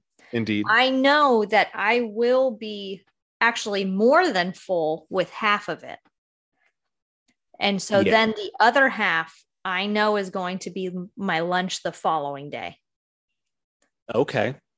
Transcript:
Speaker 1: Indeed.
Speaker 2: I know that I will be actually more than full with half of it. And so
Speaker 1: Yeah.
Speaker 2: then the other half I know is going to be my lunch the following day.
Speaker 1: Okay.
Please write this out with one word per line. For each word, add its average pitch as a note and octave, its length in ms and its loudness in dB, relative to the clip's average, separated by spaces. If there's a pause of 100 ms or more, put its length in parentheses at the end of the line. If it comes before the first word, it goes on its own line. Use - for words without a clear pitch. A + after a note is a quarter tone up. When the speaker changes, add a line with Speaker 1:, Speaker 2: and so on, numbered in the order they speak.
(320)
Speaker 1:
Indeed. G#2+ 380 -2
Speaker 2:
I A#3+ 220 4
know C4 540 4
that G3+ 280 2
I G#3+ 280 0
will A#3+ 500 0
be G3+ 520 -12 (380)
actually A3+ 440 0
more B3 460 4
than F#3 220 0
full E3 560 -4
with F#3 220 -2
half G#3 360 -2
of E3 160 -6
it. - 160 -14 (1600)
And G3 220 0
so G#3 180 2
Speaker 1:
Yeah. G3 120 2
Speaker 2:
then A3 200 4
the G#3+ 280 -8
other B3+ 280 4
half F3+ 480 -2 (280)
I F#3+ 220 -4
know G#3+ 300 0
is G3 160 -4
going F#3 280 -6
to F#3 120 -12
be F#3 180 -6 (260)
my F3+ 260 -2
lunch F3+ 420 -4
the F3 80 -4
following C#3+ 580 -4
day. G2 280 -12 (1400)
Speaker 1:
Okay. B2 400 0 (220)